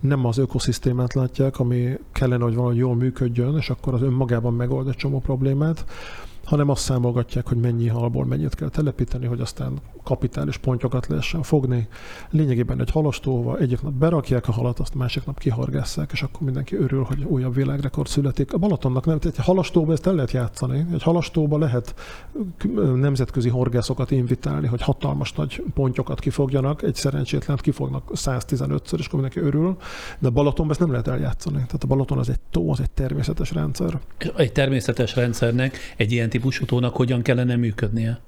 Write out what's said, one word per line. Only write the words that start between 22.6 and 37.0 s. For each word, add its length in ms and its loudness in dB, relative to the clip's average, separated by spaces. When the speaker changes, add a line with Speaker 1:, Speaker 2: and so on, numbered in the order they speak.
Speaker 1:
nemzetközi 540 2
horgászokat 640 0
invitálni, 560 0
hogy 140 0
hatalmas 520 -2
nagy 300 -4
pontyokat 460 0
kifogjanak, 600 0
egy 140 0
szerencsétlent 680 -2
kifognak 520 -2
száztizenötször, 840 -2
és 80 -4
akkor 140 -2
mindenki 260 -2
örül, 300 0
de 100 2
Balatonba 420 2
ezt 80 -2
nem 120 4
lehet 160 0
eljátszani. 480 -2
Tehát 280 -2
a 40 -2
Balaton 300 2
az 120 0
egy 100 0
tó, 200 2
az 80 0
egy 120 0
természetes 600 -2
rendszer. 480 -2
Speaker 2:
Egy 160 2
természetes 640 2
rendszernek, 640 2
egy 140 2
ilyen 180 2
típusú 360 0
tónak 300 0
hogyan 260 2